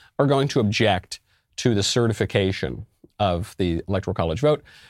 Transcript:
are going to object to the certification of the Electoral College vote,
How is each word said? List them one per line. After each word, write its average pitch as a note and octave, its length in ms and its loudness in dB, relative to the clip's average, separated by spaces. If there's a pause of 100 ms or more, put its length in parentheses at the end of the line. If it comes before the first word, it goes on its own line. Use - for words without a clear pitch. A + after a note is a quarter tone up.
(200)
are C#3+ 60 4
going C#3 240 2
to - 100 0
object G#2 600 0 (380)
to B2 160 2
the G2+ 100 2
certification G2+ 1000 0 (320)
of F2+ 400 -2
the E2+ 300 0
Electoral G2 260 -4
College E2 280 -4
vote, D3 200 2 (280)